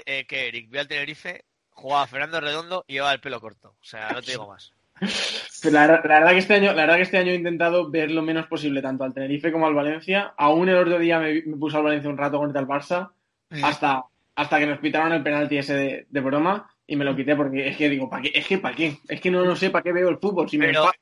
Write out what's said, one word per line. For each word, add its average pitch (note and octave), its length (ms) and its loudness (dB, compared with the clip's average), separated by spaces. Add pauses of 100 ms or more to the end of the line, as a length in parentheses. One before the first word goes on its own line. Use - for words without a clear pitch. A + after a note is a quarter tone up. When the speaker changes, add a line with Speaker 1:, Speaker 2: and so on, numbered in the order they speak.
Speaker 1:
eh, C3+ 220 -6
que C3+ 220 -6
Eric A2+ 220 -10
vio C#3 120 -6
al C#3+ 40 -6
Tenerife, D3+ 600 -10 (240)
jugaba C#3 360 -2
Fernando D3+ 360 -6
Redondo E3 440 -6
y C#3 60 -12
llevaba C#3 220 0
el B2 60 -4
pelo B2+ 200 -10
corto. A2 300 -18 (100)
O - 40 -20
sea, A2 260 -10
no A#2+ 100 -6
te B2 120 -10
digo A2 160 -8
más. - 260 -20 (880)
Speaker 2:
Pero D#3 120 2
la, D3 120 8
la E3 160 6
verdad D#3 300 6
que F#3 60 4
este F#3+ 160 2
año, G3 200 4
la D#3+ 80 2
verdad D#3+ 140 6
que F3+ 60 2
este F#3 160 0
año F3+ 140 2
he F3+ 40 0
intentado E3+ 540 0
ver D#3 200 -2
lo D#3+ 100 0
menos D#3+ 280 -2
posible C#3+ 340 -4
tanto C3 220 -6
al B2+ 100 -6
Tenerife C#3+ 360 -4
como D#3+ 160 0
al D3+ 80 2
Valencia. D#3+ 640 -2
Aún D#3+ 320 4
el F#3 80 6
otro F3 220 4
día E3+ 200 2
me, D#3 280 0
me D3+ 100 -6
puse D3+ 220 -2
al D3+ 60 2
Valencia D3 260 0
un C3+ 80 -6
rato C#3+ 200 -2
contra C#3+ 220 -2
el C3+ 80 -4
Barça, F3 420 -4 (400)
Speaker 3:
Sí. D3+ 140 -10
Speaker 2:
hasta, C#3+ 400 0 (320)
hasta D3 220 0
que D3 80 2
nos C#3+ 120 -2
pitaron D#3 340 0
el D#3 100 0
penalti D3 340 0
ese C#3+ 180 -2
de, C#3 360 -4
de C3+ 100 -2
broma D#3 500 0 (160)
y D3 100 -6
me C#3+ 100 0
lo C3+ 100 0
quité C3+ 180 0
porque C3+ 340 -2
es C#3 100 -6
que D3+ 100 2
digo, C3 220 -2
¿pa' - 100 -8
qué? C#3+ 140 -4
Es C#3+ 120 -2
que F#3+ 120 0
¿pa' - 160 -6
qué? D3+ 240 -4 (100)
Es D3+ 140 -8
que F3+ 80 0
no, F3+ 140 2
no F3 120 2
sé F#3 140 0
pa' E3+ 120 0
qué F3 100 -2
veo F3+ 180 2
el D#3 80 -2
fútbol. F3+ 320 -2
Si D3+ 80 -2
me D3+ 80 4
Speaker 1:
Pero D3+ 180 2
Speaker 2:
enfa-, F#3 180 4